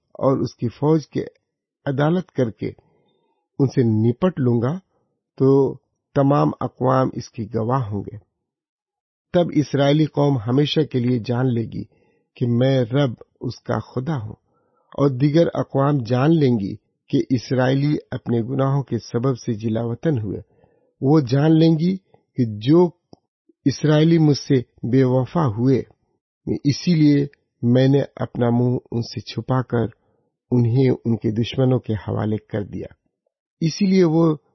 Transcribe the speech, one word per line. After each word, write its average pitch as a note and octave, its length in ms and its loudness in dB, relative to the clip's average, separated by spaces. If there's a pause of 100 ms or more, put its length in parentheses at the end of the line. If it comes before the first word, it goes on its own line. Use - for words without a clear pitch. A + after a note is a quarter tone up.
(140)
اور C3 240 0
اس - 180 -6
کی A#2+ 120 -6
فوج D3+ 400 0
کے - 160 -6 (640)
عدالت D3 460 -2
کر B2+ 180 -2
کے - 220 -8 (880)
ان C3+ 80 4
سے A#2 420 2
نپٹ E3+ 300 -2
لوں A#2+ 220 0
گا C#3+ 160 -2 (600)
تو C3+ 380 4 (400)
تمام C#3+ 440 2
اقوام C3 540 -2
اس A#2+ 160 -12
کی A2 160 -12
گواہ A2+ 440 -4
ہوں G2+ 140 -6
گے۔ G#2+ 140 -16 (1160)
تب F3 200 2
اسرائیلی C#3+ 520 2
قوم C#3+ 320 0 (100)
ہمیشہ C#3+ 340 0
کے C3 180 -2
لیے B2 200 0
جان B2 340 -2
لے A#2 100 -2
گی - 200 -10 (520)
کہ B2+ 120 -4
میں B2+ 340 2
رب A#2+ 320 -2 (280)
اس - 180 -8
کا A#2 200 -6
خدا C3+ 380 -8
ہوں، G#2+ 180 -12 (580)
اور C#3+ 160 2
دیگر D3 440 2
اقوام C#3 440 -2
جان B2+ 380 0
لیں B2+ 240 2
گی G2 160 -6 (340)
کہ C3 200 0
اسرائیلی C3+ 680 0 (160)
اپنے A#2+ 300 -4
گناہوں C3+ 420 -2
کے A#2+ 160 -6
سبب A#2+ 380 -4
سے - 160 -6
جلا A2 280 -4
وطن A#2+ 380 -4
ہوئے۔ G#2 220 -8 (600)
وہ D3 180 4
جان C#3+ 400 2
لیں E3 200 4
گی F#3 180 -2 (420)
کہ B2 60 2 (120)
جو D#3 320 4 (760)
اسرائیلی D#3 520 2
مجھ D3 200 4
سے - 180 0 (360)
بے C3 120 4
وفا B2+ 440 0
ہوئے، A#2 340 0 (800)
اسی D3+ 320 0
لیے D3 320 4 (340)
میں B2 260 2
نے C#3 140 4 (140)
اپنا A#2+ 340 -4
منہ B2 280 0 (140)
ان A#2 100 -4
سے - 180 -10
چھپا B2+ 420 -4
کر A#2 240 -2 (680)
انہیں B2 380 2 (160)
ان A#2 120 0
کے A#2 140 -4
دشمنوں B2 480 0
کے A2+ 140 -6
حوالے G#2+ 440 -4
کر G#2 260 -8
دیا۔ F#2 240 -12 (720)
اسی E3 260 -2
لیے F#3+ 180 4
وہ D#3+ 320 2 (200)